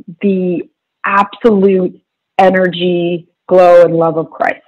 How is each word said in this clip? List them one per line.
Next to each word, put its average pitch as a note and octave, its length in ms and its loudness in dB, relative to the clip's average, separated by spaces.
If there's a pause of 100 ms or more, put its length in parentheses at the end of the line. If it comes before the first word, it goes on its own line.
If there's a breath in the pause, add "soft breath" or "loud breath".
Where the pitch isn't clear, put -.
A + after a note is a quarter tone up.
(220)
the F#3 480 -4 (360)
absolute G3 960 -2 (360)
energy, F3 920 -2 (220)
glow, F3 340 6
and E3 100 0
love E3 220 -2
of D#3 160 -8
Christ. - 360 -8